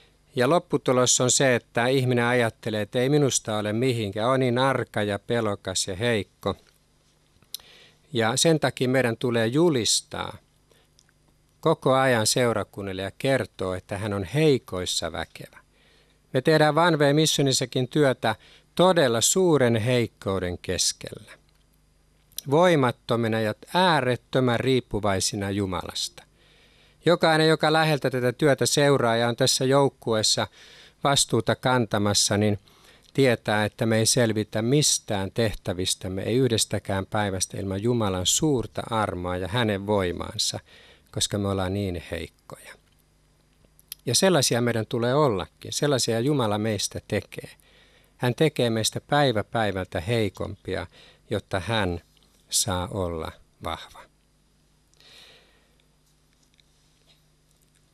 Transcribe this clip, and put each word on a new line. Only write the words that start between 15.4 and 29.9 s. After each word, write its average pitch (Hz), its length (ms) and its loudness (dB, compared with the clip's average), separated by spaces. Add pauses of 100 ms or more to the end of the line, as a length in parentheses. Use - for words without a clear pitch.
Me 131 80 0
tehdään 151 360 4
One 165 200 4
Way 143 160 4
Missionissakin 139 720 0
työtä 127 480 0 (400)
todella 165 460 4
suuren 139 540 4
heikkouden 104 840 -2
keskellä. - 720 -6 (1200)
Voimattomina 127 920 2
ja 107 140 -2 (200)
äärettömän 127 840 0
riippuvaisina 104 920 -2
Jumalasta. 92 720 -6 (800)
Jokainen, 160 420 4
joka 156 260 2
läheltä 156 360 2
tätä 123 240 0
työtä 135 320 2
seuraa 131 500 4
ja 120 120 2
on 120 80 0
tässä 135 300 0
joukkueessa 123 840 2 (560)